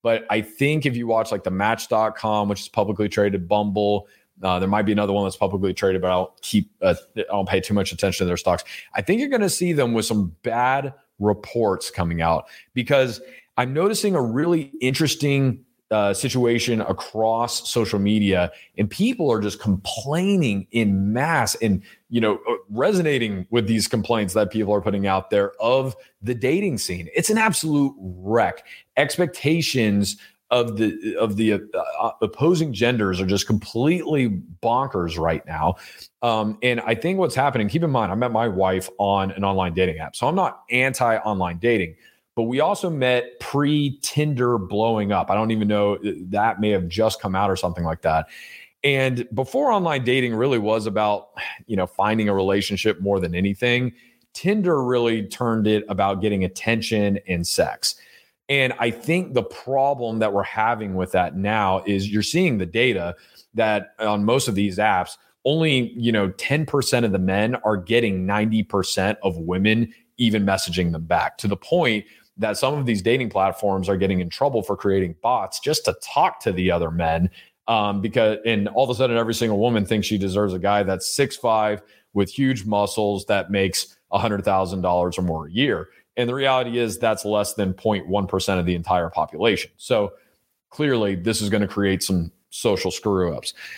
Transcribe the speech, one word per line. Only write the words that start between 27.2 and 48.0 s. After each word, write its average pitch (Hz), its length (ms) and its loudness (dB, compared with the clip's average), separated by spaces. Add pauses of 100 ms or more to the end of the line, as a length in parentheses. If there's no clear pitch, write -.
an 220 100 2
absolute 151 580 2
wreck. 92 680 -2 (320)
Expectations 139 1160 0 (360)
of 117 260 0
the, 101 420 -2
of 104 180 0
the, 110 160 4
uh, 98 60 0 (400)
uh, 110 120 0 (100)
opposing 156 500 0
genders 107 480 0
are 95 60 0
just 95 220 0
completely 131 920 0 (200)
bonkers 113 560 -2
right 82 280 0
now. 78 300 -2 (460)
Um, 110 400 0
and 120 200 0
I 117 140 0
think 175 220 -2
what's 165 180 0
happening, 131 320 0
keep 165 160 0
in 160 80 0
mind, 110 200 0
I 98 40 -2
met 120 160 0
my 113 160 2
wife 95 500 0
on 98 340 2
an 98 120 -4
online 95 300 0
dating 85 260 0
app. - 160 -12
So 123 120 -2
I'm 165 80 0
not 185 360 -2
anti-online 110 880 0
dating, 98 360 0 (400)
but 120 80 -2
we 123 180 -2
also 190 280 0
met 127 500 0
pre-Tinder 143 1160 0
blowing 104 540 0
up. 92 180 0
I 98 60 2
don't 110 160 0
even 107 160 0
know, 104 300 2
uh, 101 160 -4 (160)
that 101 300 0
may 107 120 2
have 92 160 0
just 110 340 0
come 95 140 -4
out 98 160 0
or 92 40 0
something 87 280 -4
like 80 180 -4